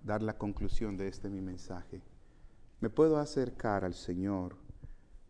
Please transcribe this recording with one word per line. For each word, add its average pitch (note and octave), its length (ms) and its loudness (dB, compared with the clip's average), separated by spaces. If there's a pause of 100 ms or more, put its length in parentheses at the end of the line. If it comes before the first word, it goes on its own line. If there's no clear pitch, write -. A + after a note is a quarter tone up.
dar G#2 180 0
la A2 160 -2
conclusión G#2 600 2
de G2 100 0
este G2 220 -6
mi G2 120 -4
mensaje. F#2 600 -8 (800)
Me A2+ 100 2
puedo D#3 280 6
acercar B2 680 0
al F2+ 80 0
Señor, F#2 640 -2 (760)